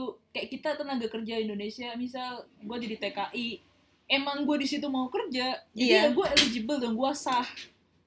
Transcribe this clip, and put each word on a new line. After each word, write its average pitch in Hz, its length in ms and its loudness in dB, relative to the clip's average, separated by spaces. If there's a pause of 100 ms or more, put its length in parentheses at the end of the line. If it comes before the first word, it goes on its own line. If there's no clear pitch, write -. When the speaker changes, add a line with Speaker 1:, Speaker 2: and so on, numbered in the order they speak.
(300)
Speaker 1:
kayak 220 220 -8
kita 269 240 -4
tenaga 277 320 -2
kerja 226 320 -4
Indonesia, 214 560 -4
misal 247 360 -4 (280)
gue 214 200 -8
jadi 220 160 -4
T 208 160 -4
K 196 80 -4 (120)
I, 233 300 -6 (460)
emang 277 360 0
gue 294 160 2
di 277 80 0
situ 294 200 -2
mau 262 220 -2
kerja, 254 480 -2 (140)
jadi 240 160 0
Speaker 2:
Iya. 320 160 10
Speaker 1:
ya 294 80 6
gue 330 200 2
eligible 247 480 4
dong, 233 160 -2
gue 262 180 2
sah. 254 320 0 (600)